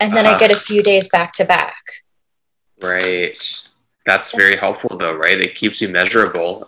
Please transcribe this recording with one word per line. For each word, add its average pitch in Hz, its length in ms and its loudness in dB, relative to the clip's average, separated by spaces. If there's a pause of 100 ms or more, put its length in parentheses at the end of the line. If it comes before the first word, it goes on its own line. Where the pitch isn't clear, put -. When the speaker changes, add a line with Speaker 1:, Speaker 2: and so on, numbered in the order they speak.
Speaker 1:
and 214 140 0
then 220 120 4
I 220 40 6
Speaker 2:
Uh-huh. 190 80 4
Speaker 1:
get 214 120 6
a 202 60 4
few 208 260 0
days 196 260 2
back 175 260 -2
to 190 100 -2
back. - 380 0 (960)
Speaker 2:
Right. 90 640 -2 (600)
That's - 280 0
very 98 240 4
helpful 95 420 -4
though, 82 160 -4
right? 87 260 0
It 92 140 -4
keeps - 260 -4
you 104 80 -2
measurable 92 800 0